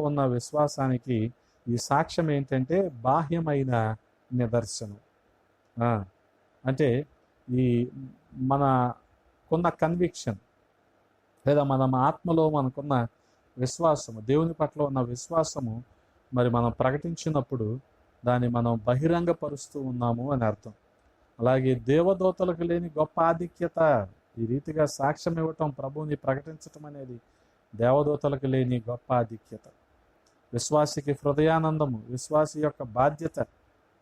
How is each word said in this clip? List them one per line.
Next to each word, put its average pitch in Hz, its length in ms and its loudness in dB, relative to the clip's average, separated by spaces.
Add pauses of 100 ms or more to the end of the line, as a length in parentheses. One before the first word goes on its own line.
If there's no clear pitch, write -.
ఉన్న 143 140 0 (160)
విశ్వాసానికి 135 800 0 (480)
ఈ 120 100 -2 (140)
సాక్ష్యం 160 460 0
ఏంటంటే 139 420 0 (300)
బాహ్యమైన 147 640 0 (580)
నిదర్శనం. 117 680 -2 (760)
ఆ, 117 120 0 (760)
అంటే 135 240 0 (600)
ఈ 127 180 0 (840)
మనకున్న 139 1160 -2 (140)
కన్విక్షన్ 165 580 -2 (1040)
లేదా 143 260 4
మనం 131 200 2 (160)
ఆత్మలో 160 360 0 (140)
మనకున్న 139 380 -2 (600)
విశ్వాసము, 127 640 -2 (100)
దేవుని 160 300 2
పట్ల 151 200 -2 (100)
ఉన్న 135 120 -2 (120)
విశ్వాసము 135 600 -4 (580)
మరి 123 260 2
మనం 117 140 2 (100)
ప్రకటించినప్పుడు 139 840 -2 (560)
దాన్ని 123 240 2 (100)
మనం 117 160 2 (140)
బహిరంగపరుస్తూ 156 880 0 (120)
ఉన్నాము 120 440 -2
అని 123 160 0
అర్థం. 107 240 -6 (680)
అలాగే 131 340 4 (160)
దేవదూతలకు 180 800 2
లేని 170 200 -2 (100)
గొప్ప 156 160 -2 (160)
ఆధిక్యత, 170 480 -4 (600)
ఈ 113 120 -2
రీతిగా 151 340 -2 (120)
సాక్ష్యం 151 440 -2
ఇవ్వటం, 160 280 -2 (100)
ప్రభువుని 147 460 -6
ప్రకటించటం 151 640 -6
అనేది 131 280 -14 (580)
దేవదూతలకు 139 680 2
లేని 127 440 0
గొప్ప 123 240 -6
ఆధిక్యత, 117 460 -2 (960)
విశ్వాసికి 147 580 0
హృదయానందము, 151 960 2
విశ్వాసి 151 520 0
యొక్క 143 220 -2
బాధ్యత, 143 560 0 (640)